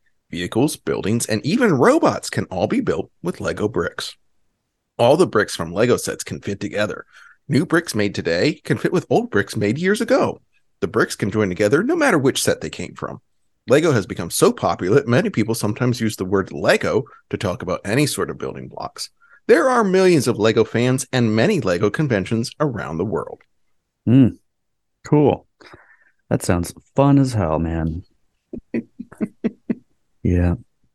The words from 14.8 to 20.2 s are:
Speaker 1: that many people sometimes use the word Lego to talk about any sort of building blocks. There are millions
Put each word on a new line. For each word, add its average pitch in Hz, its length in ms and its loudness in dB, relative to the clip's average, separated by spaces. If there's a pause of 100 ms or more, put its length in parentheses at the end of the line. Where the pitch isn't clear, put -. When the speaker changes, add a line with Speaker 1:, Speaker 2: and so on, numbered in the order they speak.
Speaker 1:
that 135 140 4
many 170 240 2
people 110 240 -2
sometimes 120 440 -2
use 110 160 -2
the 95 100 -6
word 95 260 0
Lego 101 540 0 (260)
to - 80 -6
talk 90 240 -4
about 87 200 -6
any 127 220 0
sort 95 240 -4
of 71 80 -10
building - 300 -10
blocks. - 420 -12 (380)
There 262 200 4
are 247 160 2
millions 180 440 4